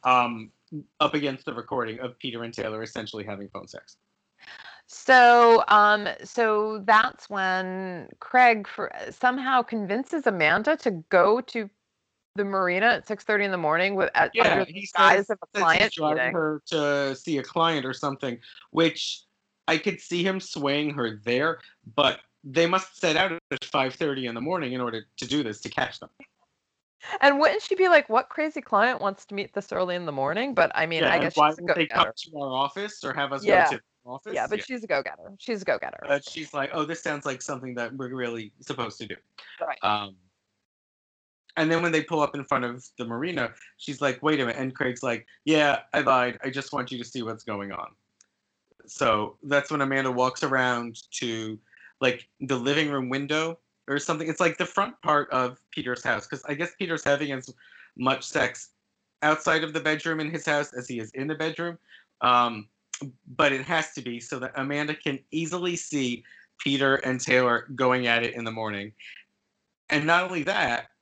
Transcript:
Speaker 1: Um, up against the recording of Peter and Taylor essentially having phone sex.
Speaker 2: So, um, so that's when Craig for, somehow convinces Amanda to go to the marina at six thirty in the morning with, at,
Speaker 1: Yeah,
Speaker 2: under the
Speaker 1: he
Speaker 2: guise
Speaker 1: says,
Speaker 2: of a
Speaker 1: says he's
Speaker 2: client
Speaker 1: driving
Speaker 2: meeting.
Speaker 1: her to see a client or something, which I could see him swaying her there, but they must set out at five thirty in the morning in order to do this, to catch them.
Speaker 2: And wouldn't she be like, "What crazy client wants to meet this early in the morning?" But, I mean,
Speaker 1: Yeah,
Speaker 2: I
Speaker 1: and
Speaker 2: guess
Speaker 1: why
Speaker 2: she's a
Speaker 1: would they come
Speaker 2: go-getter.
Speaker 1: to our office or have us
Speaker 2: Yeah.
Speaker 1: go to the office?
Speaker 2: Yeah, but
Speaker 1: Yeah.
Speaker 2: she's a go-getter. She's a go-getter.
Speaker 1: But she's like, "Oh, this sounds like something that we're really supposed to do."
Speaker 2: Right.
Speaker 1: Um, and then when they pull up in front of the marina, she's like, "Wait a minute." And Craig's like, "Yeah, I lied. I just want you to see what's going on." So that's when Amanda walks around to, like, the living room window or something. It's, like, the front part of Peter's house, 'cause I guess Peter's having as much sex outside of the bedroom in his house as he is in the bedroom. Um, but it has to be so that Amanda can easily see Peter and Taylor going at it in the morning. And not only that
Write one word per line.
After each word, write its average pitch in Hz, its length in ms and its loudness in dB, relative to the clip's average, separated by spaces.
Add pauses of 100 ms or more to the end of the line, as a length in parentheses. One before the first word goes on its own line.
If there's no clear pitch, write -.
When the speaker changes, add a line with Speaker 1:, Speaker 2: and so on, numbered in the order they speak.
Speaker 1:
Um, 120 460 2 (500)
up 151 140 2
against 143 320 -4
the 135 80 -8
recording 120 460 -4
of 127 180 -10
Peter 117 260 -8
and 117 80 -10
Taylor 110 300 -6
essentially 107 420 -10
having 101 240 -12
phone 90 200 -14
sex. - 280 -20 (880)
Speaker 2:
So, 240 840 8
um, 208 400 6 (160)
so 214 600 0
that's 214 460 2
when 185 800 -4 (120)
Craig 233 480 4
for, - 240 -8 (180)
somehow 254 520 0
convinces 233 640 -4
Amanda 202 500 4
to 262 140 -2 (180)
go 202 320 6
to 220 300 -8 (640)
the 202 100 -2
marina 190 420 2
at 233 200 2
six 208 180 -8
thirty 208 200 2
in 202 60 0
the 185 60 -2
morning 170 380 2
with, 190 200 2
at, - 200 4
Speaker 1:
Yeah, 220 180 6
Speaker 2:
under 190 140 2
the 170 60 -18
Speaker 1:
he 196 220 -12
Speaker 2:
guise 175 320 6
Speaker 1:
says, - 40 -6
Speaker 2:
of - 120 -2
a - 40 -18
Speaker 1:
says - 80 -20
he's 202 80 0
Speaker 2:
client 180 320 4
Speaker 1:
driving 156 240 0
Speaker 2:
meeting. 127 160 0
Speaker 1:
her 156 320 -2
to 143 500 0
see 151 220 -4
a 131 40 -4
client 165 440 0
or 131 80 -6
something, 135 440 -4 (340)
which - 500 0 (460)
I 160 100 2
could 165 240 -4
see 175 200 -4
him 190 160 0
swaying 147 560 -2
her 117 300 -4
there, 139 360 0 (360)
but 151 240 2 (240)
they 151 220 2
must 185 340 -2
set 165 160 2
out 185 160 2
at 156 320 -8
five 131 300 -2
thirty 139 320 -4
in 117 80 -6
the 117 80 -6
morning 151 320 -4
in 127 80 -4
order 113 240 -6 (100)
to 127 100 -8
do 143 160 0
this, 107 200 -6
to - 80 -10
catch - 280 -4
them. - 120 -16 (1120)
Speaker 2:
And 277 180 6
wouldn't 330 220 4
she - 120 -2
be 370 140 4
like, 311 220 6
"What 233 180 2
crazy 302 320 -4
client 226 400 2
wants 196 260 -4
to - 80 -14
meet 202 200 -8
this - 180 -6
early 180 220 -2
in 180 120 -6
the 151 60 -6
morning?" 165 420 -2
But, 202 200 4
I 160 120 0
mean, 160 160 0
Speaker 1:
Yeah, 165 80 4
Speaker 2:
I - 40 4
Speaker 1:
and 170 100 2
Speaker 2:
guess 170 120 -2
Speaker 1:
why 151 140 6
Speaker 2:
she's 160 80 -6
a 180 40 -12
Speaker 1:
would 175 120 2
they 165 120 2
come 117 180 -2
Speaker 2:
go-getter. 110 120 -8
Speaker 1:
to 160 220 -14
our 139 140 -4
office 143 520 -4
or 135 100 -4
have 139 180 -2
us 127 120 -6
Speaker 2:
Yeah. 165 260 6
Speaker 1:
go 139 60 -4
to 113 60 -12 (220)
the 123 60 -16
office? 143 240 -12
Speaker 2:
Yeah, 123 120 -2
but 208 120 -4
Speaker 1:
Yeah. 202 60 -8
Speaker 2:
she's 247 200 -10
a - 20 -14
go-getter. 135 520 -4
She's 220 220 -6
a 185 60 -12
go-getter. - 320 -4 (100)
Speaker 1:
But 143 200 0
she's 156 260 -12
like, 135 180 -4
"Oh, 156 140 -2
this 160 160 -8
sounds 147 240 -6
like 127 160 -6
something 127 320 -10
that 120 200 -8
we're 131 200 -10
really 117 460 -8
supposed 113 380 -8
to - 80 -12
do." - 100 -12 (440)
Speaker 2:
Right. - 240 -8
Speaker 1:
Um, 101 320 -2 (1400)
and 160 140 2
then 165 120 2
when 170 100 0
they 156 100 2
pull 156 180 -2
up 147 140 0
in 139 100 -8
front 131 200 0
of 123 200 -8 (140)
the 123 60 -6
marina, 123 480 -4 (240)
she's 135 240 -10
like, 135 220 0
"Wait 147 180 2
a 127 60 0
minute." 117 140 -4
And 131 140 -6
Craig's 127 280 -4
like, 117 240 -4 (180)
"Yeah, 151 380 2 (100)
I 160 80 2
lied. 127 420 2
I 135 80 -4
just 131 220 -8
want 127 180 -6
you 127 80 -10
to 120 60 -10
see 120 180 -10
what's 113 220 -8
going 101 280 -8
on." - 220 -12 (920)
So 107 580 0
that's 143 260 0
when 151 100 -2
Amanda 135 300 0
walks 127 320 0
around 123 600 0 (100)
to, 113 460 -6 (420)
like, 127 280 0 (120)
the 135 160 -2
living 143 340 0
room 135 180 -2
window 151 500 -2 (300)
or 143 100 0
something. 160 300 -4
It's, 156 120 -4
like, 170 180 2
the 180 80 -2
front - 360 -2
part 147 280 2
of 127 280 -2 (120)
Peter's 123 320 -6
house, 113 240 -2
'cause 139 200 -10
I 147 80 -4
guess 170 240 -6
Peter's 165 260 -4
having 143 280 0
as 127 220 -10 (420)
much 131 280 0
sex - 460 -4 (520)
outside 156 420 2
of 156 80 -8
the 156 80 -4
bedroom 156 400 -2
in 151 100 -4
his 160 140 -8
house 147 300 -2
as 123 140 -10
he 123 100 -8
is 110 140 -10
in 135 160 -6
the 156 60 -4
bedroom. 165 440 -6 (420)
Um, 120 480 2 (580)
but 139 260 2
it 131 140 -4
has 160 280 -2
to 139 80 -10
be 117 180 -8
so 127 180 -10
that 131 180 -8
Amanda 147 380 -4
can 139 360 -6
easily 175 460 -4
see 127 480 -4 (340)
Peter 139 380 2
and 127 240 -2
Taylor 123 540 2
going 127 320 2
at 117 160 2
it 117 120 -4
in 117 100 -8
the 113 80 -6
morning. 107 400 -8 (960)
And 147 160 0
not 170 180 4
only 180 200 -4
that 151 460 -2 (120)